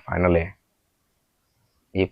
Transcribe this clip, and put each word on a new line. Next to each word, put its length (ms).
ফাইনালে 380
এই 160